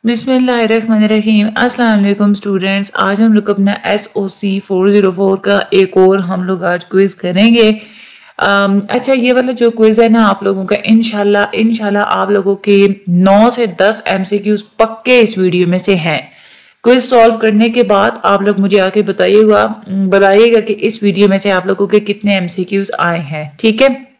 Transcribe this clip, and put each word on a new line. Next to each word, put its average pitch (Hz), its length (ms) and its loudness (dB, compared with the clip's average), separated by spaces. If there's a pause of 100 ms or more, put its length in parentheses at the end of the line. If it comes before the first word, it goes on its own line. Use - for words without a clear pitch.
बिस्मिल्लाहिर्रहमानिर्रहीम। 220 1500 0
अस्सलाम 233 440 0
वालेकुम 202 320 0
स्टूडेंट्स, 196 640 -4
आज 196 260 -2
हम 226 120 4
लोग 208 160 0
अपना 202 360 -2
एसओसी 196 760 -4
फ़ोर 196 320 -2
ज़ीरो 196 200 2
फ़ोर 196 260 -2
का 196 360 -2
एक 190 240 2
और 190 220 4
हम 185 240 -6
लोग 180 200 -6
आज 175 200 -4
quiz 196 300 0
करेंगे। 214 680 2 (580)
अम, 202 500 0
अच्छा, 247 240 -2
ये 254 180 0
वाला 254 200 0
जो 233 200 0
quiz 220 280 2
है 226 100 4
ना 220 180 4
आप 202 160 -2
लोगों 196 220 -4
का, 202 100 -2 (100)
इंशाल्लाह, 208 720 0
इंशाल्लाह 220 460 -2
आप 190 280 -2
लोगों 196 240 0
के 202 400 2 (140)
नौ 196 400 4
से 240 180 -2
दस 190 400 -2
एमसीक्यूज़ 202 560 -4 (160)
पक्के 226 400 0
इस 214 180 2
वीडियो 180 300 0
में 180 100 0
से 185 180 0
हैं। 156 360 -6 (520)
Quiz 247 260 2
solve 233 260 4
करने 220 340 0
के 240 140 0
बाद 202 420 0
आप 202 180 0
लोग 196 160 -2
मुझे 196 200 2
आके 190 220 0
बताइएगा, 208 880 0
बताइएगा 196 720 2
कि 220 140 -4
इस 208 300 -6
वीडियो 202 240 2
में 196 100 2
से 202 120 -2
आप 185 180 -2
लोगों 196 200 -2
के 208 120 2
कितने 202 380 -4
एमसीक्यूज़ 190 640 -6
आए 170 200 -2
हैं, 151 400 -12
ठीक 226 220 0
है? 269 260 0 (120)